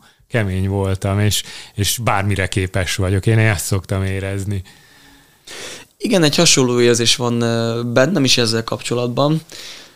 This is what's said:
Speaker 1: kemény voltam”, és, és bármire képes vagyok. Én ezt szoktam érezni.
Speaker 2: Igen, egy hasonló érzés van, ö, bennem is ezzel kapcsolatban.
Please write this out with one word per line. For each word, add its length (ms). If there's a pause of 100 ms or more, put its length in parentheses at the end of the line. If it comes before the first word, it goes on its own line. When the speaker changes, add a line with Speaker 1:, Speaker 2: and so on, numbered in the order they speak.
(300)
Speaker 1:
kemény 400
voltam”, 500
és, 240 (300)
és 300
bármire 440
képes 480
vagyok. 300
Én 140
ezt 260
szoktam 380
érezni. 580 (1400)
Speaker 2:
Igen, 260
egy 120
hasonló 440
érzés 360
van, 260
ö, 420
bennem 400
is 140
ezzel 260
kapcsolatban. 800 (540)